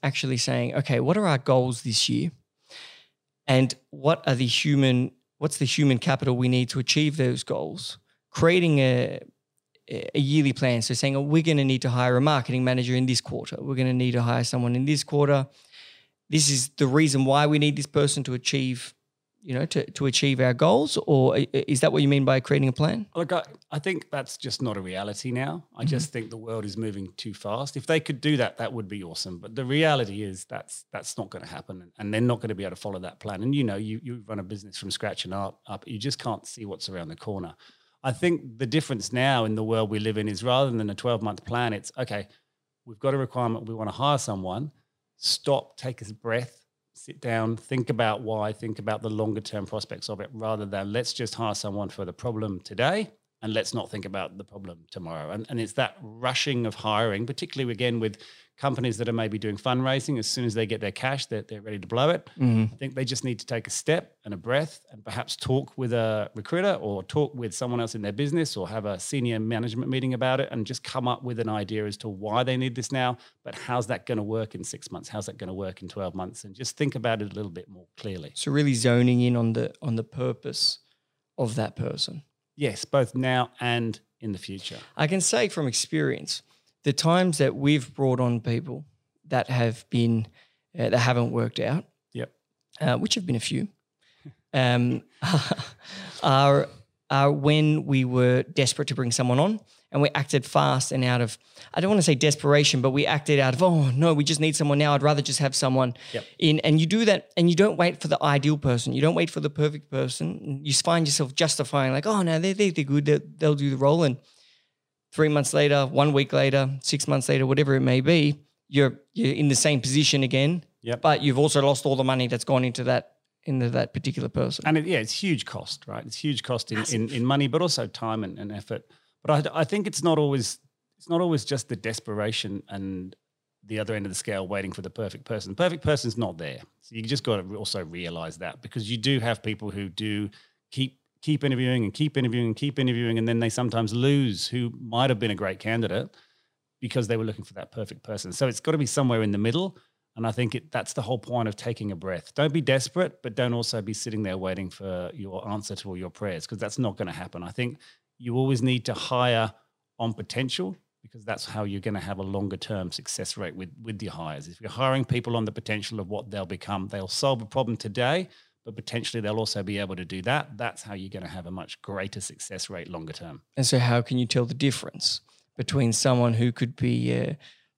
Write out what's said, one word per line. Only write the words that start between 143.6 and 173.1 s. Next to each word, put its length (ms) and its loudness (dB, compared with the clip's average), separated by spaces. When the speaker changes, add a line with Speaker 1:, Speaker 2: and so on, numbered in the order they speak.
Speaker 2:
lose 520 2
who 340 -4
might 300 0
have 80 2
been 140 0
a 20 -2
great 240 -4
candidate 560 -2
because 280 -2
they 80 0
were 80 -2
looking 200 -8
for 100 -20
that 180 -14
perfect 320 -10
person. 280 -8
So 140 0
it's 140 -4
gotta 180 0
be 80 2
somewhere 360 2
in 100 2
the 60 0
middle. 380 0
And 120 -6
I 40 0
think 240 -2
it, 160 -10
that's 220 -4
the 100 -4
whole 160 -2
point 300 -2
of 80 -6
taking 340 -6
a 60 -8
breath. 380 -8
Don't 180 2
be 80 2
desperate, 640 0
but 120 -10
don't 200 0
also 280 -2
be 100 -8
sitting 300 -6
there 160 -2
waiting 320 -4
for 420 -8
your 360 -10
answer 260 -6
to 140 -10
all 80 -8
your 140 -8
prayers, 360 -8
'cause 120 -10
that's 200 -6
not 180 -2
gonna 160 -6
happen. 300 -12
I 80 -10
think 280 -6
you 180 -4
always 260 2
need 240 2
to 80 -2
hire 580 2
on 160 -2
potential, 640 -6
because 220 -20
that's 220 -6
how 180 -6
you're 180 -4
gonna 180 -4
have 180 -8
a 40 -8
longer 340 -4
term 360 -6
success 440 -8
rate 200 -8
with, 140 -12
with 200 -10
your 100 -8
hires. 360 -10
If 120 -20
you're 100 -12
hiring 340 0
people 320 -2
on 80 0
the 80 -4
potential 480 -6
of 80 -10
what 220 -8
they'll 160 -6
become, 420 -6
they'll 200 -8
solve 340 0
a 40 -10
problem 300 -2
today, 520 -2
but 100 -14
potentially 460 -6
they'll 180 -2
also 240 -4
be 160 -6
able 180 -6
to 80 -10
do 180 -10
that. 340 -2
That's 260 -8
how 120 -14
you're 160 -12
gonna 180 -12
have 180 -12
a 40 -12
much 320 -12
greater 400 -8
success 480 -10
rate 180 -10
longer 240 -12